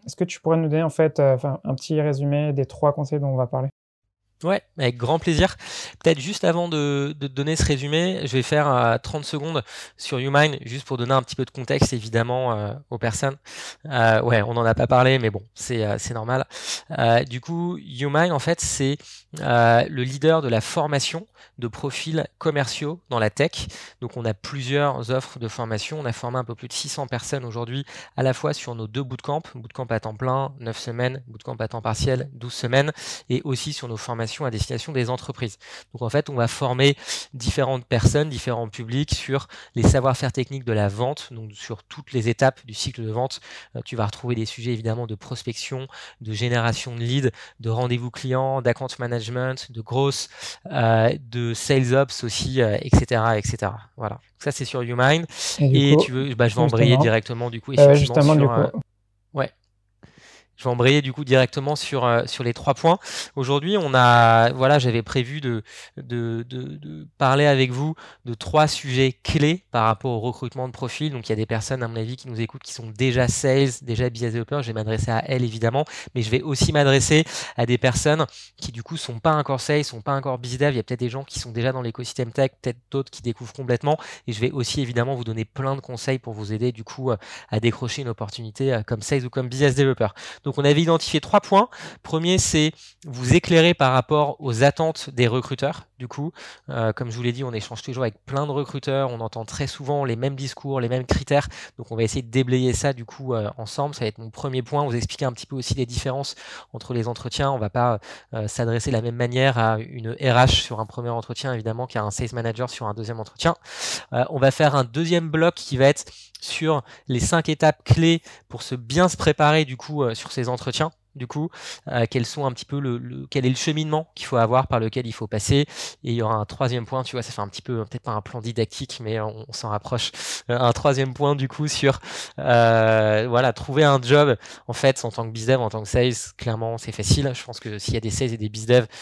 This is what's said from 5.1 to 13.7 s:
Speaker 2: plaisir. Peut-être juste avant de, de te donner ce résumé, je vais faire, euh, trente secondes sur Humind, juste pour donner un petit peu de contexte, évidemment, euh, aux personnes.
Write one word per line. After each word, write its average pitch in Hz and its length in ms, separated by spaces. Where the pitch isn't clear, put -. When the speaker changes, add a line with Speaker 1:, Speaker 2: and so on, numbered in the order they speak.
Speaker 2:
plaisir. 170 380
Peut-être 165 220
juste 185 240
avant 175 240
de, 147 500
de 139 80
te 135 60
donner 143 240
ce - 80
résumé, 151 580
je 127 120
vais 131 100
faire, 151 240
euh, 120 280
trente 147 280
secondes 151 400
sur - 220
Humind, 143 460
juste 123 220
pour 131 100
donner 120 160
un 135 120
petit - 100
peu 131 100
de - 60
contexte, 139 420
évidemment, 117 600
euh, 104 200
aux 123 80
personnes. 135 380